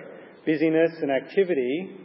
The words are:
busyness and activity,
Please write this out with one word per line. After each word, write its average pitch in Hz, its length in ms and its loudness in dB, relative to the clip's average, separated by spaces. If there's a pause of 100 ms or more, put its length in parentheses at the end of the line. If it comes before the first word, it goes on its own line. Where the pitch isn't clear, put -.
(440)
busyness 160 480 4 (120)
and 139 80 -2
activity, 151 920 0